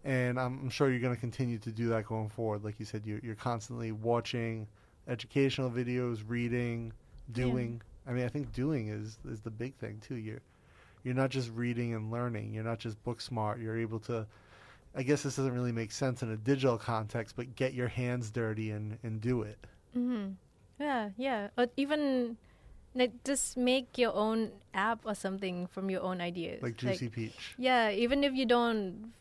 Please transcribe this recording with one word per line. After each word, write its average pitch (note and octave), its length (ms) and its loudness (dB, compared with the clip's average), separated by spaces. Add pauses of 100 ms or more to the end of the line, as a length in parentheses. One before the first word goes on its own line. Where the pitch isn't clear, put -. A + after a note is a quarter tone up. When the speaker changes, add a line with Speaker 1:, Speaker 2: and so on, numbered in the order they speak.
Speaker 1:
And B2+ 360 2
I'm, B2+ 220 0
I'm C3 100 -2
sure C#3 180 6
you're B2+ 120 4
gonna B2 140 2
continue A#2 440 -2
to A2+ 120 -6
do A2+ 180 2
that A2 160 2
going A2 240 -2
forward. G#2+ 340 -2
Like G#2+ 160 -6
you G#2+ 60 -6
said, G#2+ 200 -6
you're, G#2 160 -4
you're A2+ 140 -6
constantly A#2 560 -4
watching A2+ 760 0 (420)
educational C3 640 2
videos, A#2+ 580 0
reading, A#2+ 640 0 (440)
Speaker 2:
Yeah. B2+ 100 0
Speaker 1:
doing. A#2+ 360 0 (260)
I B2 60 -2
mean, B2 120 2
I A#2 40 0
think B2+ 220 -4
doing B2 360 0
is, G#2+ 320 -6 (100)
is A2 120 -6
the A2 100 -8
big A#2+ 240 -6
thing, G#2+ 260 -10
too. - 140 -8
You're, A2 260 -8 (600)
you're B2+ 100 -2
not C3 160 4
just B2+ 220 -2
reading A#2+ 420 0
and A2 160 -4
learning. A#2 440 -2
You're A2 100 -4
not A2+ 160 -2
just A2 240 -6
book A#2 180 -4
smart. A2 380 -2
You're A2 180 -2
able A2+ 240 -2
to, A2+ 240 -2 (680)
I C3+ 80 -2
guess C3+ 200 4
this C3+ 120 -2
doesn't C3 180 2
really B2 180 0
make A2+ 200 -2
sense B2+ 320 0
in A2+ 80 -2
a A2 60 -2
digital C3 400 4
context, A2 580 -2
but B2+ 200 -6
get C3 180 0
your B2 140 0
hands B2 440 -2
dirty A2 400 0
and, G#2+ 320 -4
and A2 180 -4
do A#2+ 220 2
it. G#2 140 -8 (380)
Speaker 2:
Mm-hmm. A#3+ 360 0 (480)
Yeah, B3+ 380 0
yeah. A#3 400 -2
Or A#3+ 100 4 (100)
even, C4+ 600 2 (580)
like, B3+ 160 4 (120)
just - 340 0
make B3 400 2
your A#3 180 4
own A3 360 2 (220)
app A3 320 2
or G#3+ 80 -2
something F#3+ 540 -2
from F#3+ 240 -4
your F#3 100 0
own F#3 200 -2
ideas. F3 420 -4
Speaker 1:
Like A#2+ 140 -2
Juicy B2 280 0
Speaker 2:
Like, G#2+ 80 -6
Speaker 1:
Peach. - 440 -6
Speaker 2:
yeah, B3 340 4
even A#3+ 320 4
if C#4 100 4
you C4 120 2
don't A3+ 760 2